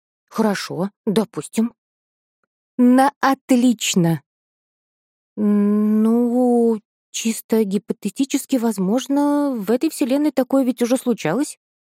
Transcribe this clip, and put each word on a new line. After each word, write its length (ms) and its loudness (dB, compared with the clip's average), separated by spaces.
«Хорошо, 640 -4
допустим». 720 -4
«На 420 4
отлично». 1000 0
«Ну, 1400 2
чисто 540 -2
гипотетически, 920 -4
возможно, 1000 -2
в 140 -6
этой 200 0
вселенной 400 -2
такое 340 0
ведь 180 -2
уже 140 0
случалось. 600 -4